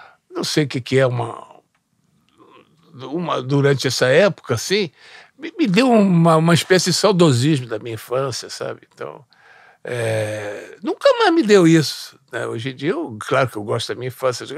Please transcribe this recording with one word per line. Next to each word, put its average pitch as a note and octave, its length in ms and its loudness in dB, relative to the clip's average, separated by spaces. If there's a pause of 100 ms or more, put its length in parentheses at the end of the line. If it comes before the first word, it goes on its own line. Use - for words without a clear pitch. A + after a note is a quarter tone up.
(340)
não F4 100 -6
sei D#3 200 -2
o C#3 40 -2
que A#2+ 140 -6
que B2+ 160 -2
é, C3+ 80 4
uma, A#2 420 -6 (1600)
uma, C#3 380 -6
durante C#3 460 2
essa B2+ 200 0
época, C3+ 480 2
assim, F#3 360 -4 (460)
me, D#4+ 200 -12
me D#4+ 100 0
deu A#3 240 2
uma, F3 460 4
uma E3 160 4
espécie F3+ 380 2
de - 40 0
saudosismo D#3 720 2
da A2 120 -6
minha A2+ 160 -10
infância, B2 540 -6
sabe? - 320 -12 (120)
Então, - 300 -16 (600)
é, G#2+ 1000 -6
nunca E4 240 0 (100)
mais G#4 160 4
me E4 80 4
deu G3+ 240 6
isso, - 540 2 (120)
né? A#2+ 140 -6
Hoje A#2 260 -8
em B2+ 40 -14
dia, C#3 140 -6
eu, B3+ 280 -6
claro C3 320 -2
que - 80 -14
eu G#2 60 -8
gosto A#2 240 -4
da - 80 -8
minha B2 140 -10
infância, A#2+ 360 -6 (120)